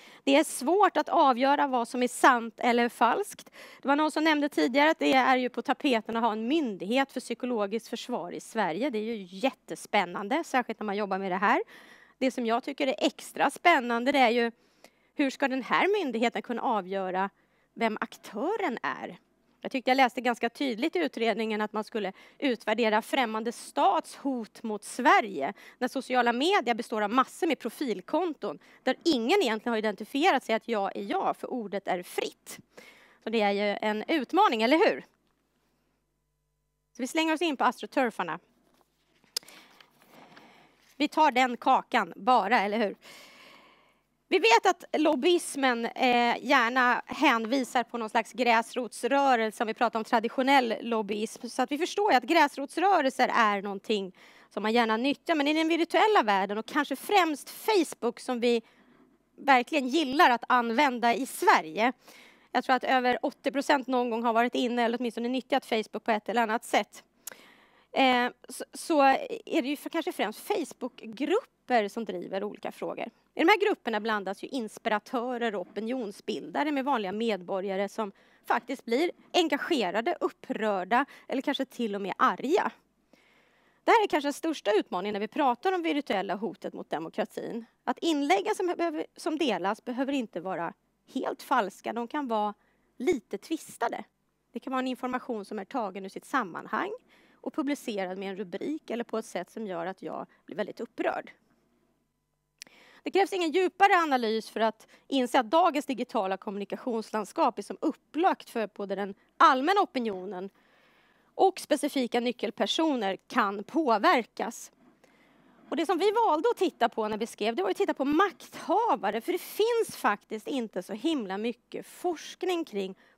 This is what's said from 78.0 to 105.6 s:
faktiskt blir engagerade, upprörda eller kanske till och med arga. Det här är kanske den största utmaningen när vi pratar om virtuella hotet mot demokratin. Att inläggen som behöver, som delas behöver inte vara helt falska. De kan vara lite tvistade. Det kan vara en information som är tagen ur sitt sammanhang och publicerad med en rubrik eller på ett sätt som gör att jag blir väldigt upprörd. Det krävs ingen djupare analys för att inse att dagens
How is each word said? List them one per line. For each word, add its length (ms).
faktiskt 400
blir 260
engagerade, 880
upprörda 840
eller 140
kanske 220
till 300
och 60
med 180
arga. 520
Det 60
här 140
är 40
kanske 180
den 60
största 400
utmaningen 400
när 80
vi 80
pratar 440
om 100
virtuella 520
hotet 400
mot 160
demokratin. 720
Att 140
inläggen 560
som 120
behöver, 400
som 220
delas 460
behöver 280
inte 280
vara 320
helt 280
falska. 500
De 160
kan 200
vara 260
lite 420
tvistade. 680
Det 80
kan 100
vara 100
en 80
information 560
som 140
är 60
tagen 400
ur 40
sitt 160
sammanhang 680
och 200
publicerad 640
med 120
en 60
rubrik 540
eller 140
på 140
ett 80
sätt 240
som 160
gör 200
att 160
jag 240
blir 100
väldigt 240
upprörd. 520
Det 80
krävs 220
ingen 180
djupare 460
analys 540
för 100
att 260
inse 320
att 100
dagens 360